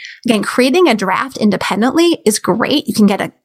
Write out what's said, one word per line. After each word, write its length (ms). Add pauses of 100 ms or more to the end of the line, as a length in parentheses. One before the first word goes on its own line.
(240)
Again, 200
creating 420
a 80
draft 440
independently 840
is 140
great. 480
You 80
can 120
get 140
a, 120 (120)